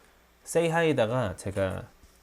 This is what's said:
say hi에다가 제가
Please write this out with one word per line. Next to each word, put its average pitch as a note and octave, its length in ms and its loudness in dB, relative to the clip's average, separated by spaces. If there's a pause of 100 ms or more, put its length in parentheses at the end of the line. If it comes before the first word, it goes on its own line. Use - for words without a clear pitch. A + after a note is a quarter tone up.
(440)
say E3 260 2
hi에다가 B2+ 680 2
제가 F#2+ 500 -4 (360)